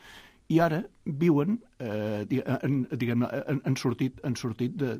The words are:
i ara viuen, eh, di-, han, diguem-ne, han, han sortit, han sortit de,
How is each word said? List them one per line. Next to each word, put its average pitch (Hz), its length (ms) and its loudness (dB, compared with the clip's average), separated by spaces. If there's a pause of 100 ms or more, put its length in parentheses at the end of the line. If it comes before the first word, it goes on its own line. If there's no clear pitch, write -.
(500)
i 156 120 4
ara 165 220 2 (220)
viuen, 156 500 2 (260)
eh, 107 480 -2
di-, 127 160 0
han, 131 380 0 (100)
diguem-ne, 120 360 2 (200)
han, 131 160 -2
han 131 160 2
sortit, 123 380 0 (100)
han 120 80 0
sortit 123 400 -4
de, 135 240 -2